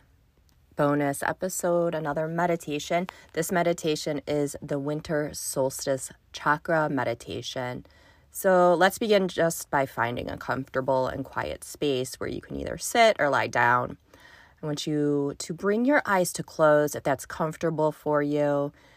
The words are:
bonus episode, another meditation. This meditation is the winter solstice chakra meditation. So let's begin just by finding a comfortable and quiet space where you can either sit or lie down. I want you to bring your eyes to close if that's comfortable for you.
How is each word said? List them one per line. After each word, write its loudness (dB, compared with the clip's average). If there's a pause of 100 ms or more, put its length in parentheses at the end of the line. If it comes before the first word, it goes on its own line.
(760)
bonus 2
episode, -2
another -4
meditation. -2 (260)
This -4
meditation 0
is -2
the -4
winter -4
solstice -4 (220)
chakra 0
meditation. -6 (460)
So 4
let's 4
begin 2
just -2
by 0
finding -4
a -8
comfortable -2
and -6
quiet -8
space -4
where -6
you -6
can -12
either -6
sit 4
or 2
lie 2
down. 2 (640)
I -8
want -4
you 0
to -10
bring 0
your 4
eyes 2
to -6
close 4
if -6
that's -2
comfortable -2
for 0
you. 0 (240)